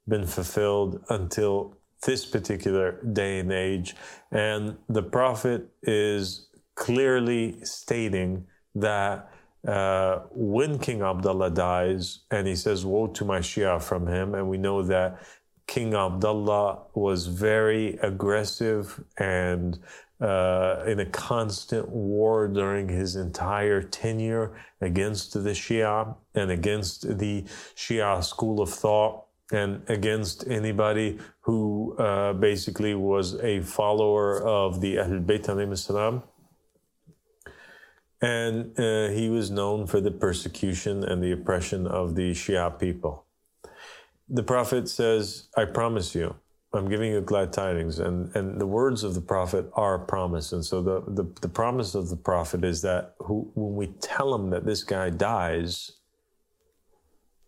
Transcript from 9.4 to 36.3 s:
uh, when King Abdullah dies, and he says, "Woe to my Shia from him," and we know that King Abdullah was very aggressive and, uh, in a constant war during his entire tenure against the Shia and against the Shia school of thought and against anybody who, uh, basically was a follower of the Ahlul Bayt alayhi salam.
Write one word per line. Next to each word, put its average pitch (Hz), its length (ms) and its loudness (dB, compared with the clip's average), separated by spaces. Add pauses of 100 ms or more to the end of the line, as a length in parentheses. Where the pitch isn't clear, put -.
uh, 95 560 2 (100)
when 127 480 0
King 117 220 -2
Abdullah 95 500 2
dies, 90 800 0
and 101 160 0
he 95 100 0
says, 95 300 0
"Woe 107 220 2
to 107 160 -4
my 98 160 0
Shia 92 420 0
from 87 260 -2
him," 95 280 0
and 95 140 -2
we 95 80 -2
know 98 240 0
that 92 400 2 (460)
King 117 260 -2
Abdullah 104 840 2 (140)
was 95 340 0
very 107 720 2
aggressive 104 1040 0 (140)
and, 90 600 0 (400)
uh, 92 680 2
in 104 120 0
a 95 60 0
constant 110 840 -2
war 107 580 2
during 98 420 0
his 90 260 0
entire 98 680 0
tenure 113 680 -2 (300)
against 98 520 -2
the 104 200 0
Shia 110 640 0 (180)
and 98 160 2
against 101 720 0
the 104 240 -2 (320)
Shia 101 480 0
school 110 360 0
of 95 100 2
thought 107 560 2 (260)
and 101 360 0
against 107 600 0
anybody 107 720 0 (220)
who, 110 580 0
uh, 101 340 2
basically 104 640 2
was 98 460 2
a 104 180 0
follower 104 800 2
of 98 400 2
the 95 140 0
Ahlul 92 280 0
Bayt 104 220 2
alayhi 101 320 -2
salam. 107 460 -2 (2000)